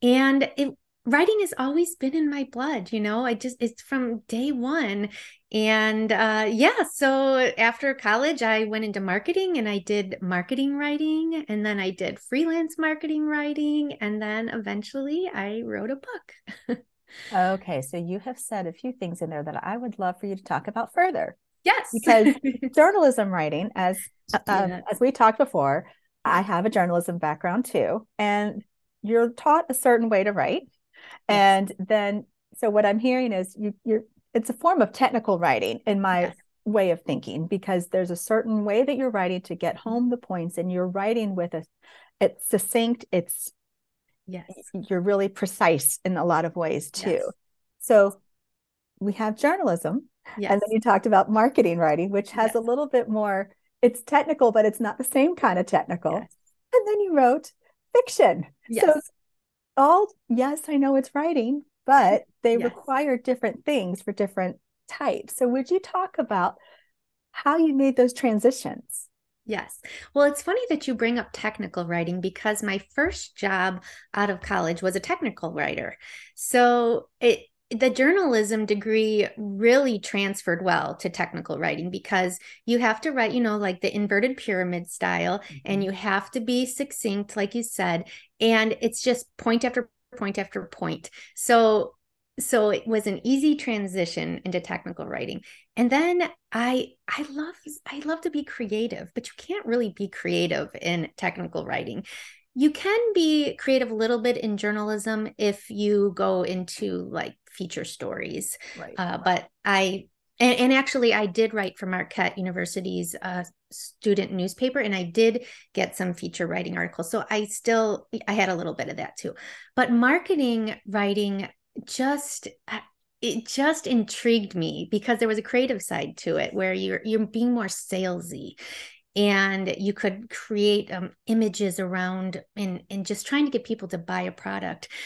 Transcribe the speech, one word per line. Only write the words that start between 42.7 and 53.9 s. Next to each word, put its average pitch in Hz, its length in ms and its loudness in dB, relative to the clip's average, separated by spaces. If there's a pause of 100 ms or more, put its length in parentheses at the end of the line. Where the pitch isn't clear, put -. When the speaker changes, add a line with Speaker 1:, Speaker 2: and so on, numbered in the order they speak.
Speaker 2:
it's - 420 -4 (720)
Speaker 1:
Yes. 185 260 -14 (220)
Speaker 2:
you're 185 260 -2
really 196 280 2
precise 185 760 2
in 185 140 0
a 151 60 0
lot 165 200 2
of 165 100 -6
ways 160 360 -4
too. - 200 -6
Speaker 1:
Yes. - 220 -2 (480)
Speaker 2:
So 202 400 4 (800)
we 196 140 -2
have 220 220 -2
journalism, 262 720 0 (280)
and 208 80 -6
then 202 160 4
Speaker 1:
Yes. 208 100 -2
Speaker 2:
you 220 100 2
talked 202 260 4
about 196 240 6
marketing 214 480 4
writing, 165 320 4
which 202 220 -2
has 226 160 2
Speaker 1:
Yes. 226 80 -2
Speaker 2:
a 226 40 4
little 247 260 0
bit 247 220 2
more, 202 420 -2 (300)
it's 240 220 4